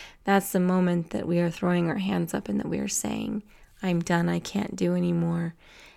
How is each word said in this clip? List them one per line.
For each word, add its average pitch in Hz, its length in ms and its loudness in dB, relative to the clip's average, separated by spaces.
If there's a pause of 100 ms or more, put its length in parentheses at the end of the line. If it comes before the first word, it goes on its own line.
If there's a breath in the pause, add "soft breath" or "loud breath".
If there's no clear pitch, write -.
(240 loud breath)
that's 196 280 4
the 190 80 4
moment 180 500 2
that 208 160 -4
we 175 140 2
are 170 100 2
throwing 175 380 0
our 160 100 -2
hands 185 340 0
up - 160 -4
and 208 120 -2
that - 80 -4
we - 100 -2
are - 100 -2
saying, 214 540 -4 (400 soft breath)
"I'm 175 180 0
done, 170 280 2
I 170 100 0
can't - 380 -6
do 180 180 2
anymore." 170 600 0 (420 loud breath)